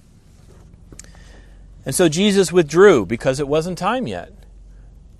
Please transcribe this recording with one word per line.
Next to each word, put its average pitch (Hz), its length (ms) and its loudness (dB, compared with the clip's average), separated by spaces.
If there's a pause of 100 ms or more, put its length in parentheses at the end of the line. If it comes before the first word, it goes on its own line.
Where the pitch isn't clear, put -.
(1800)
And 135 100 -8
so 180 140 2
Jesus 190 440 0
withdrew 165 540 4
because 131 320 -4
it 147 80 -4
wasn't 160 320 -4
time 214 300 -4
yet. 90 240 -12 (880)